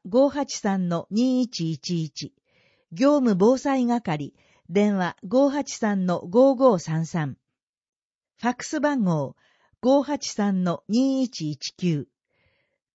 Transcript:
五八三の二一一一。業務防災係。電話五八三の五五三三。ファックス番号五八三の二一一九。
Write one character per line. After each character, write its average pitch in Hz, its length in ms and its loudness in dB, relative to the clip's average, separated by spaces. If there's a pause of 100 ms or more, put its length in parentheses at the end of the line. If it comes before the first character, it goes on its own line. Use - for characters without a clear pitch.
五 247 240 4
八 269 300 -6
三 190 300 -2
の 170 220 -4
二 254 320 0
一 170 300 -4
一 165 320 -6
一。 - 300 -14 (580)
業 277 280 2
務 233 140 2
防 208 220 4
災 262 300 -2
係。 190 480 -4 (360)
電 202 260 2
話 180 280 -4
五 262 260 2
八 277 260 -6
三 202 300 -2
の 180 140 0
五 254 340 4
五 247 240 4
三 160 260 -4
三。 151 320 -6 (1040)
フ 226 60 -4
ァ 240 60 0
ッ - 20 -2
ク - 100 -14
ス 311 160 -4
番 285 220 0
号 156 340 -2 (440)
五 269 220 4
八 277 280 -6
三 202 340 -2
の 175 240 -4
二 262 340 0
一 160 280 -6
一 - 260 -10
九。 151 320 -2 (880)